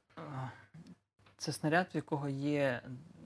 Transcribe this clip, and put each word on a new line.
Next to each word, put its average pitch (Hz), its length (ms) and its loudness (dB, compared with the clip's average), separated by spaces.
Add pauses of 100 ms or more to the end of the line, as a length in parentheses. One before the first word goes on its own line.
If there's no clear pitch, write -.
(180)
Е, 156 40 -10 (1160)
це - 140 -2
снаряд, 165 420 4
в - 20 -6
якого 143 340 0
є, 143 300 2
е, 131 220 2 (440)